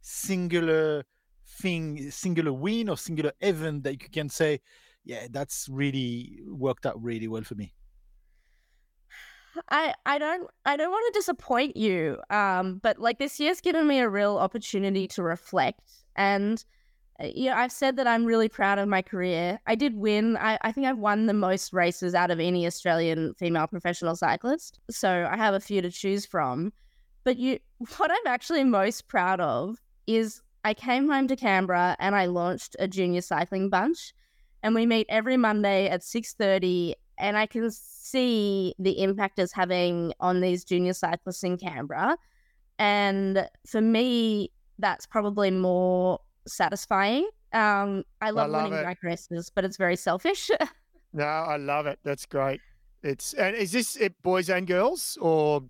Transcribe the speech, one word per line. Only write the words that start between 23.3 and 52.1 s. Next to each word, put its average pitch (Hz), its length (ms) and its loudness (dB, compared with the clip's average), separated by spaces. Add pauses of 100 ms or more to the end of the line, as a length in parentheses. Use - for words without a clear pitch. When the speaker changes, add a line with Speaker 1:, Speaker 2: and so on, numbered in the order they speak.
Speaker 2:
female 165 320 0
professional 170 480 -4
cyclist. - 640 -2 (120)
So 180 380 0
I 185 80 -2
have 214 180 2
a 196 60 0
few 196 220 -2
to 180 80 -4
choose 196 340 -4
from. 156 480 -2 (520)
But 254 120 2
you, 247 220 -2 (200)
<laughs> - 180 -14
what 311 160 2
I'm 440 140 -2
actually 269 360 0
most 220 460 2
proud 185 320 0
of 156 380 -2 (280)
is 220 360 -2 (220)
I 214 100 2
came 254 340 0
home 269 200 2
to 262 80 2
Canberra 185 640 2
and 202 160 0
I 190 120 4
launched 175 520 -2
a 196 80 0
junior 180 360 0
cycling 190 460 -2
bunch. 208 440 0 (500)
And 220 120 2
we 226 120 4
meet 226 220 4
every 220 280 2
Monday 208 520 4
at 180 140 -2
six - 320 -6
thirty, 180 600 2 (200)
and 208 220 0
I 214 80 2
can 226 240 -2
see 208 1080 0
the 190 200 2
impact 196 380 0
it's 180 140 0
having 175 640 0
on 180 220 2
these 180 240 0
junior 180 280 0
cyclists 175 520 -4
in 180 120 -2
Canberra. 156 600 -4 (640)
And 196 680 2 (200)
for 220 120 0
me, 226 720 2 (300)
that's 196 260 -2
probably 202 460 0
more 185 640 2 (300)
satisfying. 202 800 0 (240)
Um, 202 500 2 (180)
I 220 80 -2
Speaker 3:
I - 20 0
Speaker 2:
love 151 200 0
Speaker 3:
love 156 140 0
Speaker 2:
winning 160 160 -4
Speaker 3:
it. 156 40 -2
Speaker 2:
bike 175 180 -8
races, 170 520 -8
but 190 100 0
it's 190 120 -4
very 180 200 2
selfish. 254 600 -2
<laughs> - 40 -4 (520)
Speaker 3:
No, 147 120 -2
I 156 320 -2
love 147 300 -2
it. 139 180 -6
That's 143 220 -6